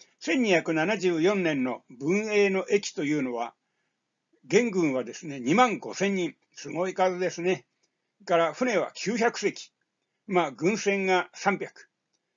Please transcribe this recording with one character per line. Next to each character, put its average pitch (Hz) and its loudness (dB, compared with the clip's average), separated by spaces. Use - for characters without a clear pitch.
千 294 -2
二 214 2
百 165 2
七 170 0
十 170 0
四 190 2
年 156 0
の 127 -4
文 180 -2
永 202 4
の 190 0
役 202 0
と 165 -4
い 143 0
う 147 0
の 127 -4
は、 117 -6
元 214 2
軍 165 0
は 123 -2
で 113 -10
す - -14
ね、 139 -10
二 127 0
万 220 4
五 113 -10
千 196 0
人、 175 -2
す - -14
ご 170 -2
い 185 -6
数 185 2
で 180 -2
す 170 -8
ね。 180 -2
そ - -20
れ 196 -20
か 180 4
ら 165 2
船 240 0
は 139 -2
九 226 -4
百 226 0
隻、 - -4
ま 180 2
あ、 143 -6
軍 170 0
船 196 -2
が 185 2
三 190 -2
百、 - -14